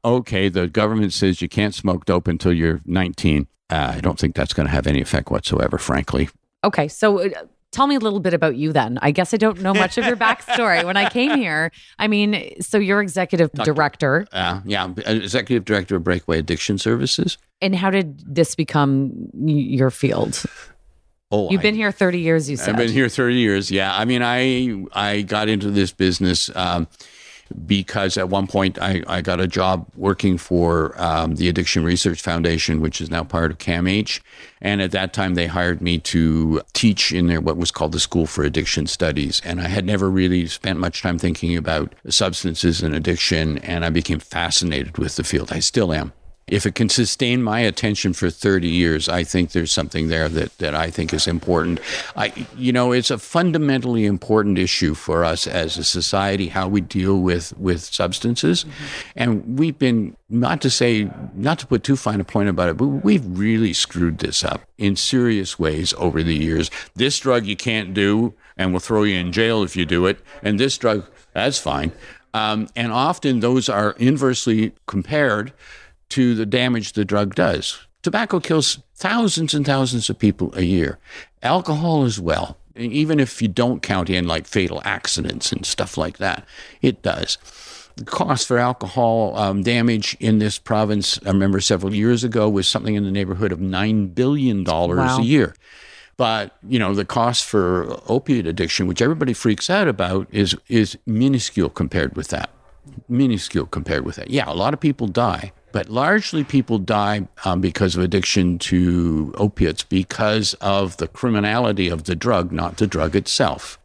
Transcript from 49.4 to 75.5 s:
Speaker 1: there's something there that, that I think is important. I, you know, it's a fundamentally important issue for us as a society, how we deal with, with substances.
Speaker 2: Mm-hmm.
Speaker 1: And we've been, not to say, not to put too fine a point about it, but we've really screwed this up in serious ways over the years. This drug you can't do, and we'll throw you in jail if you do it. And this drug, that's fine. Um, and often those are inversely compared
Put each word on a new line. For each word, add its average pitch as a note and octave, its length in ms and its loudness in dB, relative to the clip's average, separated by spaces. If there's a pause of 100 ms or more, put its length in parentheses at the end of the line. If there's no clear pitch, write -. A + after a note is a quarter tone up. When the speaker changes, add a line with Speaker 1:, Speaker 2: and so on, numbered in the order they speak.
Speaker 1:
there's E2 200 0
something D#2+ 360 -2
there D#2+ 220 0
that, D#2+ 280 -4
that D2+ 160 -4
I D#2+ 160 -2
think D#2+ 240 -4
is D#2+ 140 0
important. E2+ 520 0 (360)
I, - 180 -4 (240)
you B2+ 140 0
know, B2 200 2
it's B2 200 2
a A#2 80 -4
fundamentally C#3 880 0
important G2+ 500 2
issue F2 380 0
for E2 280 0
us E2 220 0
as E2 320 -2
a E2+ 60 -6
society, G2 640 0
how F#2 200 -2
we G2+ 140 0
deal F#2+ 380 0
with, F2 400 0
with F2+ 220 0
substances. A#2+ 840 -2
Speaker 2:
Mm-hmm. D3+ 100 -14 (420)
Speaker 1:
And A#2+ 440 -2
we've D#3 180 0
been, A#2 400 0 (100)
not B2+ 340 0
to C3 100 2
say, G#2+ 400 2 (240)
not C3+ 240 -2
to - 80 -14
put A2+ 160 0
too C#3 120 2
fine G#2 240 -2
a F#2 40 -2
point G2+ 260 0
about F2+ 200 2
it, E2 80 -2
but B2+ 100 2
we've C#3 500 0
really A2 360 2
screwed E2+ 440 -2
this - 260 -4
up - 180 -4 (180)
in G2+ 160 2
serious A2+ 640 0
ways D#2 400 0
over D#2+ 240 2
the E2 120 2
years. D#2+ 360 0 (240)
This C3 240 0
drug A#2+ 260 2
you G2+ 120 -4
can't G#2+ 360 -4
do, G#2 400 2 (240)
and F#2 140 0
we'll F2+ 80 0
throw G#2+ 240 0
you G2 160 2
in F2 120 -4
jail A2+ 300 2
if F2 140 -2
you F2+ 100 0
do F2 220 2
it. G2+ 100 0 (240)
And G#2 180 0
this C3 200 0
drug, G#2+ 260 0 (300)
that's C3 240 0
fine. C#2+ 320 -2 (420)
Um, G#2+ 420 -2
and A#2 160 -4
often C3 500 0
those B2 280 2
are G#2 300 0
inversely B2 720 2 (160)
compared A2 640 0 (560)